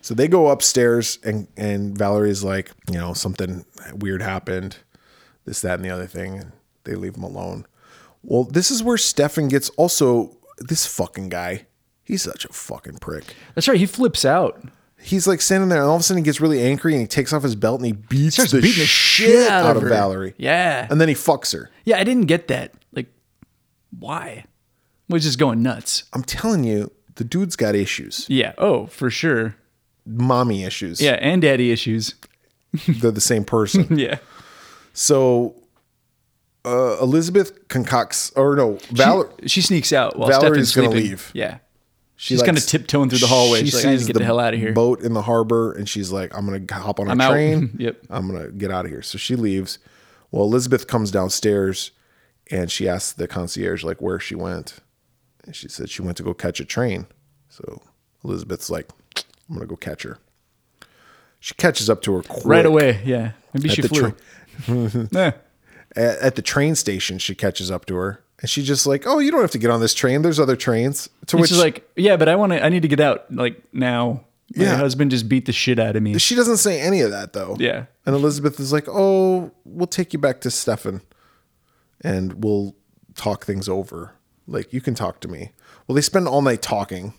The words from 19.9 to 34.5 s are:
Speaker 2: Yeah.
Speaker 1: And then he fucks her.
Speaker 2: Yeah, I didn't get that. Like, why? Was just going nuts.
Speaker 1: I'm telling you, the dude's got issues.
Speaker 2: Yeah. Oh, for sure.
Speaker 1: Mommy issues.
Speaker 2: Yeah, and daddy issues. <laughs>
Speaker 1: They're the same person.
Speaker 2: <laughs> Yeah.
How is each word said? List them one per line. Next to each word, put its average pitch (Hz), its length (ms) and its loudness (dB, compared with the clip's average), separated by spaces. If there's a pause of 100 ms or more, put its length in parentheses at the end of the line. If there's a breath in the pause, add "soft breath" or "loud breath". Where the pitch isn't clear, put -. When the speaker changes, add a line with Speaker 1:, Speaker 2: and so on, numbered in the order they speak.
Speaker 2:
Yeah. 143 520 0
Speaker 1:
And 151 120 4
then 160 80 6
he 147 60 2
fucks - 380 0
her. - 160 -10 (140 soft breath)
Speaker 2:
Yeah, 214 160 2
I 196 60 2
didn't 247 220 2
get 170 200 0
that. 131 260 -6 (200)
Like, 123 140 -8 (920)
why? 139 460 -12 (640)
Was 170 140 0
just 139 140 0
going 123 240 2
nuts. - 520 -2
Speaker 1:
I'm 139 100 -6
telling 208 400 -2
you, 104 280 0 (240)
the 117 100 -6
dude's 175 320 -4
got 104 180 0
issues. - 540 -4
Speaker 2:
Yeah. 131 280 0
Oh, 143 300 0
for - 220 -4
sure. 113 460 -2 (540)
Speaker 1:
Mommy 120 540 0
issues. 92 380 -6
Speaker 2:
Yeah, 139 200 2
and 175 200 2
daddy 127 300 4
issues. 113 440 -2 (360)
<laughs> - 360 -8
Speaker 1:
They're 117 240 2
the 104 100 -4
same 110 220 0
person. 113 460 2
Speaker 2:
<laughs> 160 100 2
Yeah. - 180 -2 (760 loud breath)